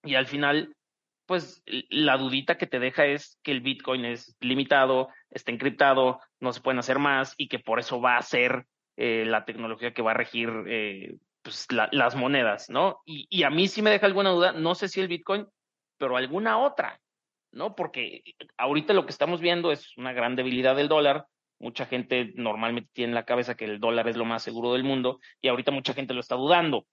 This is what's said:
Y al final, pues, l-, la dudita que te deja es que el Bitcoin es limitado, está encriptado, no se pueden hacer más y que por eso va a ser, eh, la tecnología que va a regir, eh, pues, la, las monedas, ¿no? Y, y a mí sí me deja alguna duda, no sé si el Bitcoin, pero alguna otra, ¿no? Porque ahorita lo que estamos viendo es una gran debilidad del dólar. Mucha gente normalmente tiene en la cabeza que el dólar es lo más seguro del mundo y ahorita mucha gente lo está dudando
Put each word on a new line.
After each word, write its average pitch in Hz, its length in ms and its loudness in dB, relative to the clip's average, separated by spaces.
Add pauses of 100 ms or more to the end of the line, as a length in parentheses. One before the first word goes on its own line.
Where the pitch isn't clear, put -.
Y 143 120 -4
al 131 100 4
final, 143 500 0 (520)
pues, 175 400 -4
l-, - 220 -8
la 135 280 2
dudita 135 400 0
que 175 80 -2
te 127 140 -4
deja 127 260 2
es 143 380 -4
que 151 80 -4
el 127 100 -2
Bitcoin 131 440 -4
es 117 340 -8
limitado, 131 720 2 (200)
está - 220 -8
encriptado, 131 680 2 (200)
no 127 120 -2
se - 100 -10
pueden 131 180 0
hacer 131 180 0
más 139 400 0
y 135 100 -6
que 123 120 -4
por 113 200 -2
eso 120 220 -6
va 123 160 4
a 113 60 2
ser, 123 420 0 (300)
eh, 113 320 0
la 110 180 0
tecnología 117 480 -8
que 123 80 -6
va 110 100 0
a 113 60 0
regir, 117 320 -4 (180)
eh, 104 480 -6 (280)
pues, - 280 -14
la, 117 200 0
las 123 240 2
monedas, 123 560 0
¿no? 170 340 0
Y, 151 240 -12
y 175 140 0
a 143 80 2
mí 175 160 2
sí 214 160 -2
me 214 80 6
deja 202 160 4
alguna 196 240 4
duda, 175 200 4
no 165 220 0
sé 190 140 -4
si 190 120 -4
el 190 80 0
Bitcoin, 196 380 -4 (540)
pero 127 180 0
alguna 196 400 0
otra, - 440 -2 (500)
¿no? 185 240 -6
Porque 135 480 -6 (340)
ahorita 147 360 2
lo 175 120 4
que 156 60 -10
estamos 156 300 0
viendo 170 300 2
es - 240 -6
una 127 180 -8
gran 123 220 0
debilidad 127 400 2
del 147 120 2
dólar. 151 400 4 (320)
Mucha 120 280 -8
gente 123 480 -2
normalmente 113 580 -4
tiene 120 180 -4
en 120 40 -2
la 113 100 -2
cabeza 123 300 -2
que 110 100 -8
el 104 140 -6
dólar 113 280 2
es 113 80 -2
lo 113 100 -2
más 113 180 -4
seguro 117 300 -2
del 127 100 0
mundo 131 360 0 (220)
y 131 60 0
ahorita 127 240 0
mucha 135 240 -4
gente 131 180 -6
lo 123 60 -4
está 127 160 -4
dudando 147 580 2